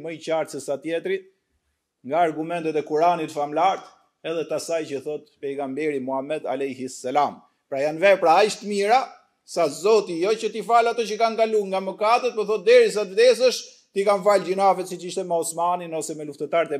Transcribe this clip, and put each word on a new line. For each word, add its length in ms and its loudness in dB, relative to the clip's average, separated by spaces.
më 120 -10
i 60 -14
qartë 320 -2
se 80 -10
sa 160 -6
tjetri, 400 -4
nga 160 0
argumentet 560 -2
e 80 0
Kuranit 480 0
famlart, 540 -2
edhe 240 -6
të 120 -4
asaj 340 -4
që 140 -8
thot 260 -10
pejgamberi 580 -4
Muhammed 460 -6
alayhi 440 -6
salam. 500 -2
Pra 120 -4
janë 200 -4
vepra 420 6
aq 180 0
të 80 -8
mira, 320 2
sa 220 0
Zoti 540 2
jo 160 2
që 160 -6
t'i 120 -8
fal 260 4
ato 160 -2
që 100 -4
kanë 220 0
kaluar 320 0
nga 100 -2
mëkatet, 560 0
por 80 -2
thot 220 -4
derisa 340 6
të 140 -8
vdesësh, 460 4
t'i 120 0
kanë 220 2
fal 180 4
gjinafet, 420 2
siç 220 -10
ishte 160 -4
me 160 0
Osmanin 560 -4
ose 180 -6
me 140 -10
luftëtarët 480 -2
e 20 -6